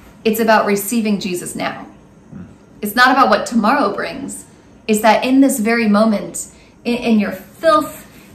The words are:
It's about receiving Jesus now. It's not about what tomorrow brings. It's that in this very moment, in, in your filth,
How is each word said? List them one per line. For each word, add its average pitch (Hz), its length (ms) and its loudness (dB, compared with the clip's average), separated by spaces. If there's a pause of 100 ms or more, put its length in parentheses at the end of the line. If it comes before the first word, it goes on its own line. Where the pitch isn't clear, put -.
(220)
It's 214 160 0
about 220 280 2
receiving 208 520 -2
Jesus 175 380 -8
now. - 300 -8 (960)
It's 202 120 -6
not 247 160 4
about 262 200 4
what - 160 2
tomorrow 233 480 0
brings. 170 500 -10 (420)
It's 208 140 0
that 214 240 2
in 262 160 4
this 269 180 2
very 226 300 0
moment, 202 600 0 (360)
in, 240 120 -2
in 226 220 0
your 196 140 -2
filth, - 760 -2 (280)